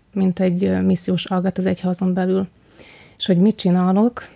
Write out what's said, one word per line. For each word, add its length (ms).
mint 280
egy, 420
missziós 460
ágat 300
az 80
egyházon 480
belül. 320
És 80
hogy 120
mit 180
csinálok, 800